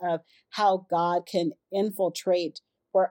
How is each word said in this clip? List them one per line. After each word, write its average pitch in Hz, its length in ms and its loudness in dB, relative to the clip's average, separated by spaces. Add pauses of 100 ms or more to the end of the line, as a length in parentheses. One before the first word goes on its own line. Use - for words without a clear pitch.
of 170 200 -2 (300)
how 190 380 2
God 175 360 0
can 170 260 -2 (200)
infiltrate 185 880 -2 (320)
wha-, 190 180 4